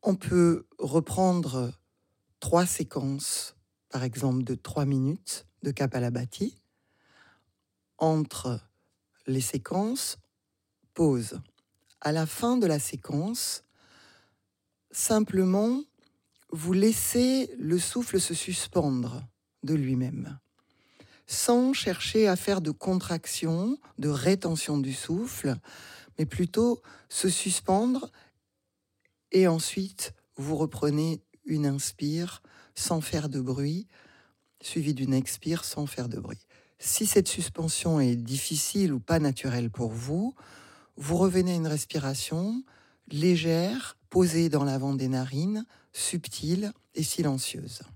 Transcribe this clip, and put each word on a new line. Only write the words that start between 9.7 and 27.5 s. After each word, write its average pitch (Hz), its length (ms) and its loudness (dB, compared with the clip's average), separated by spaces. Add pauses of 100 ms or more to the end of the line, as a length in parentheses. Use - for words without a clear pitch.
pause. 135 460 2 (640)
À 151 100 0
la 160 120 2
fin 233 320 0
de 226 100 4
la 156 120 4
séquence, 151 840 -4 (1300)
simplement, 214 920 2 (680)
vous 165 220 -4
laissez 240 840 4
le 170 200 2
souffle 196 400 -2
se 175 140 0
suspendre 131 920 -2 (420)
de 147 100 0
lui-même, 131 640 -2 (880)
sans 254 480 4
chercher 214 520 2
à 185 100 6
faire 190 260 0
de 156 80 -2
contraction, 175 1080 -2 (220)
de 151 100 0
rétention 156 680 0
du 135 160 -2
souffle, 165 640 -4 (600)
mais 160 60 0
plutôt 226 560 0 (300)
se - 180 0
suspendre 202 840 0 (1200)